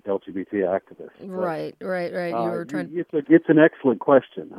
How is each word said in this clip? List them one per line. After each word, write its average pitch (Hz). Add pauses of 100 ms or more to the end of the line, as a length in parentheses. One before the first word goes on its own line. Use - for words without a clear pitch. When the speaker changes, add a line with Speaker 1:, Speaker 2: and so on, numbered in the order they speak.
Speaker 1:
L 98
G 92
B 92
T 104
activists. 90
But, 196
Speaker 2:
Right, 170
right, 180
right. 175
You 170
Speaker 1:
uh, 139
Speaker 2:
were 170
trying 226
Speaker 1:
it's 170
a, 151
it's 165
an 156
excellent 139
question. -